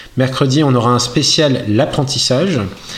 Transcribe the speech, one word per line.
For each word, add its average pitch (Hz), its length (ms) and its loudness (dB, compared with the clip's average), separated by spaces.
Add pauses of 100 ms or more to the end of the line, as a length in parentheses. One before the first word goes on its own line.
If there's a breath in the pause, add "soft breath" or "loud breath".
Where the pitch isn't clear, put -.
(180 loud breath)
Mercredi, 131 460 2
on 139 100 4
aura 120 180 2
un 120 80 2
spécial 139 680 0
l'apprentissage. 135 920 0 (380 loud breath)